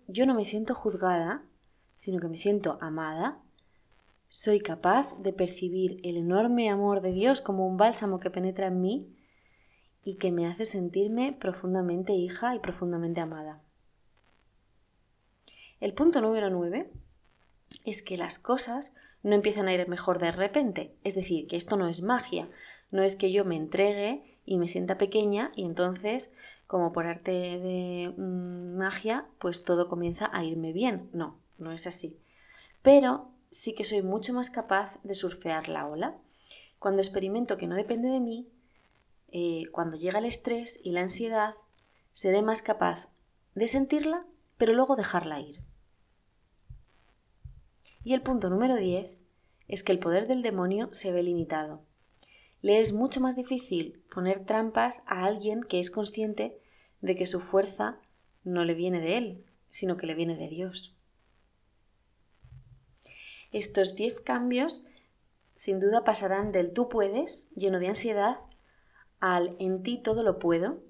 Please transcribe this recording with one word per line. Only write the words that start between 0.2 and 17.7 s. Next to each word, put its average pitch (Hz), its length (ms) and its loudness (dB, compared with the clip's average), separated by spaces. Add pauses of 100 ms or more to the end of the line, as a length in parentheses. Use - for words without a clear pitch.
no 262 100 4
me 208 120 0
siento 214 280 -2
juzgada, 185 680 0 (540)
sino 185 220 -4
que 170 100 -4
me 165 100 -6
siento 196 420 2
amada, 160 640 -4 (880)
soy 208 280 2
capaz 196 640 2
de 190 140 -2
percibir 185 680 0
el 175 140 -4
enorme 214 540 4
amor 202 320 2
de 185 100 0
Dios 247 300 4
como 190 240 0
un 185 100 0
bálsamo 202 440 4
que 185 100 -2
penetra 190 380 -2
en 185 120 0
mí 208 340 -2 (880)
y 196 120 -8
que 190 180 0
me 170 140 2
hace 175 180 -4
sentirme 214 760 0
profundamente 185 760 0
hija 180 400 0
y - 60 -4
profundamente 175 600 -4
amada. 156 400 -8 (2250)
El 208 140 -2
punto 302 300 4
número 220 260 2
nueve 180 420 -2 (960)